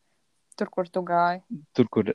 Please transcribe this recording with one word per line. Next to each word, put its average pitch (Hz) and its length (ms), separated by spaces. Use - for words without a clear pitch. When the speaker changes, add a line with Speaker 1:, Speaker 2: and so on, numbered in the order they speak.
Speaker 1:
Tur, 208 160
kur 180 160
tu 185 160
gāji? 175 380
Speaker 2:
Tur, 123 180
kur 107 220